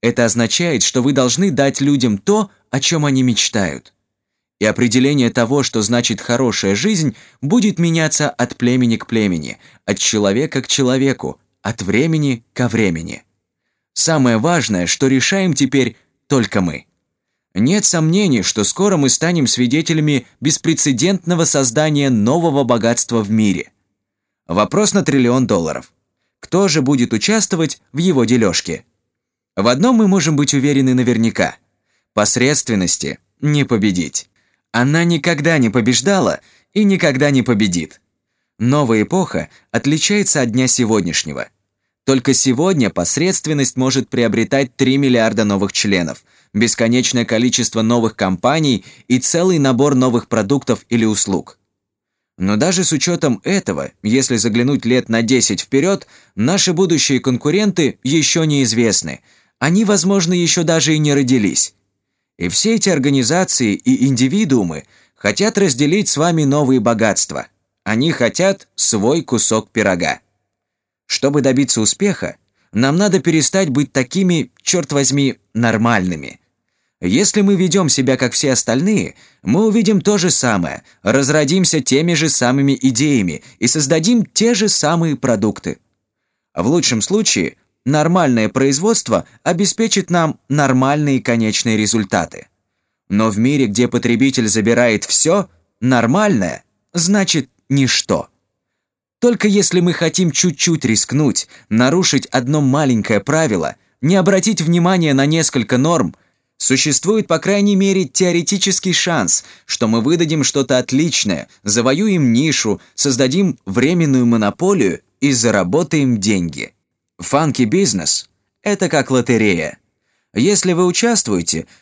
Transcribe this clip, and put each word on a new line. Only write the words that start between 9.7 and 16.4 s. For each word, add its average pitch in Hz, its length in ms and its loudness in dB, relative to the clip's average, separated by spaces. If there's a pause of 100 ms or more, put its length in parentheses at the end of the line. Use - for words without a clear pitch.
от 101 140 -4
человека 107 640 -2
к - 60 -14
человеку, 131 720 -2 (220)
от - 200 -6
времени 131 720 -2
ко 123 160 -2
времени. 90 560 -4 (680)
Самое 131 440 2
важное, 110 500 0
что 135 220 0
решаем 160 460 0
теперь 127 420 0 (300)
только 113 340 0